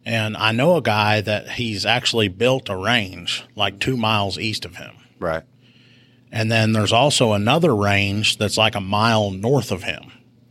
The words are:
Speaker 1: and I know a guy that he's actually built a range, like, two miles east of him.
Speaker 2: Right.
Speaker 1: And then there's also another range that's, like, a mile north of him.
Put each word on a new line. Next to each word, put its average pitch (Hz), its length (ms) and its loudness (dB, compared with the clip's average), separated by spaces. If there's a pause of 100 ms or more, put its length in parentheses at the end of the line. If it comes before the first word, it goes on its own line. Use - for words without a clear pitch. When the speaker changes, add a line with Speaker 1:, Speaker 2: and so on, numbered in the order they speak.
Speaker 1:
and 110 320 -2
I 107 160 2
know 156 240 4
a 143 40 -2
guy 107 400 2
that 104 300 -2
he's 110 340 -4
actually 113 440 2
built 120 400 0
a 98 80 -6
range, 92 680 -2 (120)
like, 101 240 -2
two 131 180 -2
miles 104 420 0
east 107 260 -6
of 80 120 -16
him. 62 140 -16 (280)
Speaker 2:
Right. 80 240 -4 (880)
Speaker 1:
And 113 200 -2
then 110 200 2
there's 107 220 0
also 123 400 4
another 123 420 2
range 101 600 0
that's, 104 200 -2
like, 110 180 2
a 101 60 -6
mile 104 500 2
north 113 400 0
of 90 120 -6
him. - 280 -10 (400)